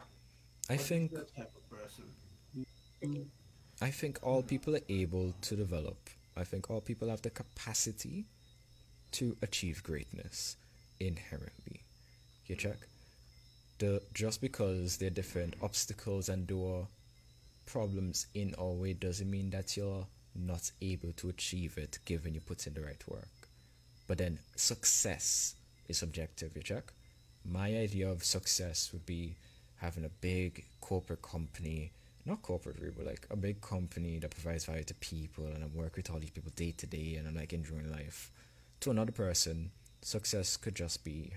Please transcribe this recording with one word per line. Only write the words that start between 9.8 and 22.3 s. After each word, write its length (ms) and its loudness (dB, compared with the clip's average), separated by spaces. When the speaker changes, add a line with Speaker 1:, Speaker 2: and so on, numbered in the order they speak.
Speaker 1:
greatness 760 -4
inherently. 840 -4
You 100 -2
check? 320 -2
The, 240 4
just 260 2
because 580 2
there 100 2
are 20 2
different 520 0
obstacles 640 0
and 180 0
door 420 0
problems 680 2
in 240 2
our 140 2
way 220 2
doesn't 360 0
mean 200 2
that 260 -2
you're 300 0
not 360 0
able 340 0
to 140 -4
achieve 500 -2
it 260 -6
given 300 0